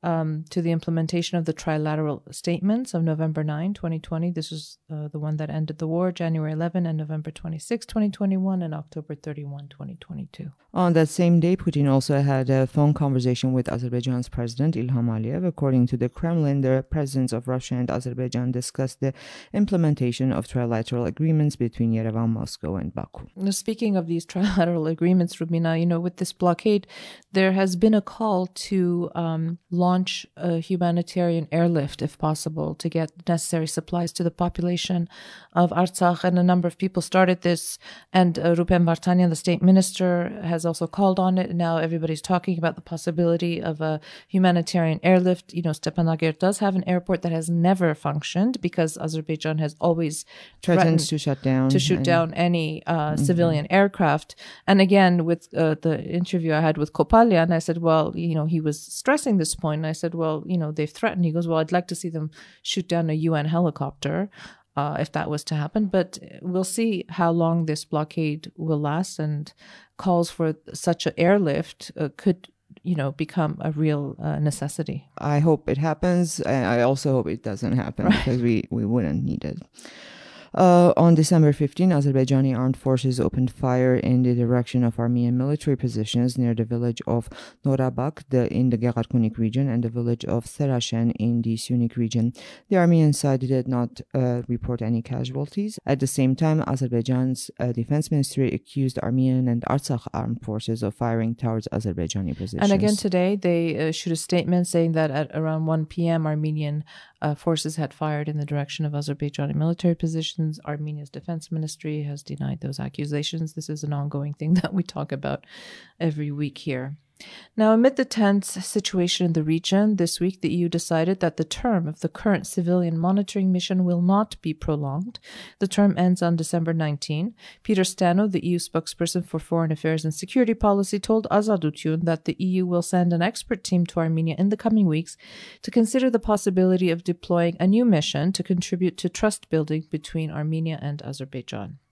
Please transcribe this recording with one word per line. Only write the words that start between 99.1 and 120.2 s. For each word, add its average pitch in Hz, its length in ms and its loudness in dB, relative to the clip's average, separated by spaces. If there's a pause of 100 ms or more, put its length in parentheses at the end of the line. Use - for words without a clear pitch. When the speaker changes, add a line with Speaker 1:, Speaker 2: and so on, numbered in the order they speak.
Speaker 2:
and 117 200 -2
Artsakh 135 460 -2
armed 117 280 -4
forces 110 420 -6
of 101 100 -2
firing 113 400 -2
towards 113 380 -4
Azerbaijani 92 640 -4
positions. 101 260 -6
Speaker 1:
And 202 80 4
again 202 240 2
today, 185 400 0
they, 170 420 0
uh, 156 120 -2
issued 160 240 -4
a 160 40 -2
statement 175 520 0
saying 165 240 2
that 160 180 2
at 147 240 -4
around 160 320 -2
one 160 180 0
P 170 220 -4
M, 165 220 0
Armenian, 151 560 -2 (360)
uh, 147 140 -2
forces 156 420 -2
had 147 180 -4
fired 151 340 -4
in 151 80 -4
the 147 80 -4
direction 143 400 -4
of 151 80 -2
Azerbaijani 143 640 -4
military 170 400 0
positions. 160 480 -4 (220)
Armenia's 151 420 -8
defense - 420 -10
ministry 156 520 -6
has 143 200 -8
denied 139 380 -6
those 135 180 -8
accusations. 147 760 -6
This 156 160 -10
is 151 120 -8
an 147 120 -4
ongoing 143 400 -4
thing 156 200 0
<laughs> 180 60 6
that - 140 -4
we 180 80 2
talk 147 280 -6
about 135 360 -6 (520)
every 151 320 -2
week 143 280 -6
here. 135 400 -6 (580)
Now, 220 160 4
amid 247 220 6
the 269 100 2
tense 202 440 2
situation 185 760 -2
in 165 100 2
the 160 100 2
region, 190 520 2
this 175 220 0
week 185 220 -2